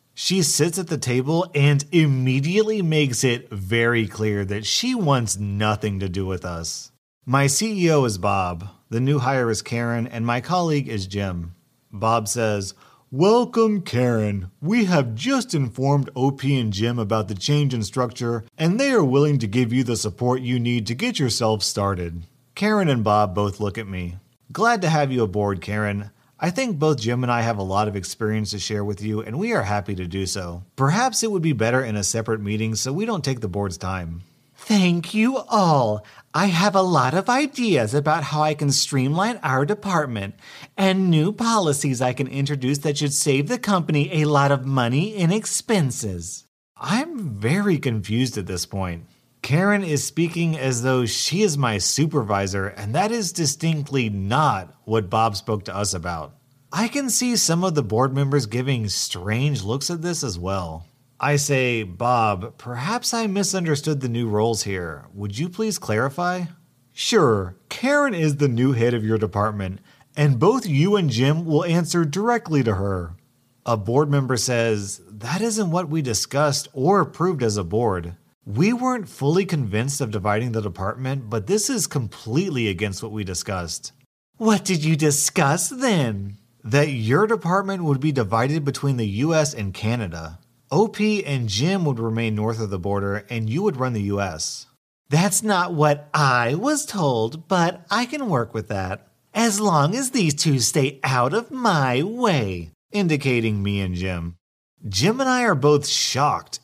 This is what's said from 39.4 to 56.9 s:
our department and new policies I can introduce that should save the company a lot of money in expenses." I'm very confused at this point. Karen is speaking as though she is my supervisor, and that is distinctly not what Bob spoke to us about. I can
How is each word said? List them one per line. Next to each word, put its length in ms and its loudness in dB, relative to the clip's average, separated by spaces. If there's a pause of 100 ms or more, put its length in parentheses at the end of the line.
our 220 2
department 680 -2 (420)
and 340 2
new 220 4
policies 680 0
I 100 0
can 140 -4
introduce 520 -2
that 200 -2
should 160 -2
save 340 0
the 100 -2
company 540 0
a 140 2
lot 240 4
of 160 0
money 480 0
in 160 2
expenses." 1120 -2 (320)
I'm 640 -4
very 400 2
confused 580 -2
at 100 -6
this 200 -6
point. 380 -6 (380)
Karen 420 2
is 180 0
speaking 560 0
as 240 -2
though 240 2
she 360 0
is 140 2
my 220 0
supervisor, 880 0
and 280 -8
that 180 0
is 200 -2
distinctly 760 -2
not 640 0 (100)
what 260 0
Bob 260 2
spoke 300 -4
to 100 -8
us 180 -2
about. 400 -8 (380)
I 160 -2
can 220 -4